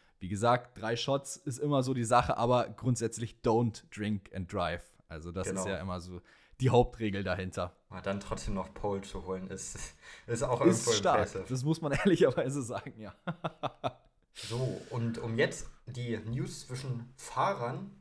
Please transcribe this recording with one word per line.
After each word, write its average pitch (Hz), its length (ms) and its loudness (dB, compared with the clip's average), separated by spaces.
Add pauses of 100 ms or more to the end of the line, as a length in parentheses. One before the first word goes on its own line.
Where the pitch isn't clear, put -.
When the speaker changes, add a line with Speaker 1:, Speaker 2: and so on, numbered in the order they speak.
(180)
Speaker 1:
Wie 95 100 -10
gesagt, 113 520 2
drei 113 160 -2
Shots 139 400 -2
ist 123 220 -6
immer 143 240 4
so 131 120 0
die 123 100 2
Sache, 120 320 4
aber 120 320 4
grundsätzlich 117 760 -2
don't 117 380 4 (140)
drink 104 380 -2
and 90 180 -6
drive. 87 300 0 (260)
Also 82 240 -10
das 90 160 -2
Speaker 2:
Genau. 95 140 -2
Speaker 1:
ist 95 60 -4
ja 95 100 -2
immer 90 220 -4
so 90 200 -12 (400)
die 127 100 6
Hauptregel 120 540 4
dahinter. 92 500 -2 (160)
Speaker 2:
Aber 92 120 -12
dann 98 180 -2
trotzdem - 340 -6
noch 92 180 -4
Pole 101 300 -4
zu 90 240 -10
holen, 92 220 -6
ist, - 300 -10 (500)
ist 117 160 -2
auch 123 160 2
Speaker 1:
Ist 131 60 6
Speaker 2:
irgendwo - 260 6
Speaker 1:
stark. 113 260 4
Speaker 2:
impressive. 95 300 -2
Speaker 1:
Das 127 160 -2
muss 156 160 2
man 147 120 -2
<laughs> 139 120 0
ehrlicherweise 147 580 4
sagen, 113 380 -8
ja. 104 140 -12 (1200)
Speaker 2:
So, 113 460 -4 (100)
und 117 280 -2
um 113 200 -4
jetzt - 300 0 (180)
die 120 320 -4
News 127 480 -6
zwischen 123 500 -6
Fahrern 160 760 -2 (100)